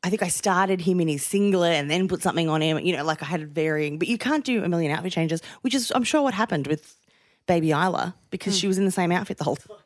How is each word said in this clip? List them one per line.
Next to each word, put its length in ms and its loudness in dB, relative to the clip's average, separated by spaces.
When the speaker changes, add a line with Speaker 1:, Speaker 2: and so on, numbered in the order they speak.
Speaker 1:
I 60 0
think 120 0
I 60 -2
started 540 2
him 180 2
in 80 2
his 180 -2
singlet 480 4
and 160 0
then 160 2
put 160 -2
something 260 0
on 140 2
him, 160 2
you 180 0
know, 80 -4
like, 180 -2
I 40 -8
had 260 -6
varying. 460 -2
But 80 -2
you 120 -2
can't 260 0
do 180 0
a 60 0
million 240 2
outfit 200 -4
changes, 280 0
which 120 0
is, 220 -2
I'm 80 2
sure, 180 2
what 120 0
happened 340 -2
with 260 -4
baby 260 2
Isla 420 0
because 240 -4
Speaker 2:
Hmm. 60 0
Speaker 1:
she 80 -2
was 100 2
in 60 2
the 80 4
same 180 0
outfit 280 -2
the 60 -6
whole 120 0
time. 300 -20